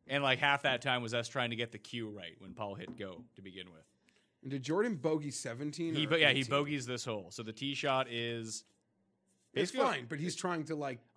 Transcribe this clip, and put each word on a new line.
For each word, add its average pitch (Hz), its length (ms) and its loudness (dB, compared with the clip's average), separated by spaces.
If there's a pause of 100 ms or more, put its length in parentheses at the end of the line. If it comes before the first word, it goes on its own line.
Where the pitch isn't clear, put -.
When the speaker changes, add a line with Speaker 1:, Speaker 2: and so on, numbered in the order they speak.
Speaker 1:
And, 139 160 0
like, 131 160 4
half 143 240 4
that 127 180 2
time 127 220 0
was 113 100 -4
us 120 140 0
trying 123 240 -2
to 117 60 -4
get 120 160 -2
the 113 40 -12
cue 113 320 -8
right 90 300 -12
when 95 140 -16
Paul 101 220 -6
hit - 220 -12
go 92 240 -10 (140)
to 98 60 -20
begin 92 300 -12
with. 78 120 -20 (580)
Speaker 2:
And 135 80 -10
did 135 140 -4
Jordan 196 320 0
bogey 151 360 0
seventeen 147 600 -4
Speaker 1:
He 151 140 2
Speaker 2:
or 131 40 2
Speaker 1:
bo-, 165 40 6
yeah, 151 160 10
he 135 80 6
Speaker 2:
eighteen? 123 100 0
Speaker 1:
bogeys 143 380 2
this 123 180 -4
hole. 104 240 -4
So - 140 -10
the 107 100 -8
tee 139 220 -4
shot 131 340 2
is 117 540 -4 (880)
Speaker 2:
It's 180 180 2
Speaker 1:
basically 262 140 2
Speaker 2:
fine, 147 220 2
but 143 120 -4
he's 170 160 -2
trying 175 300 -2
to, 156 100 -4
like, 139 240 -4 (180)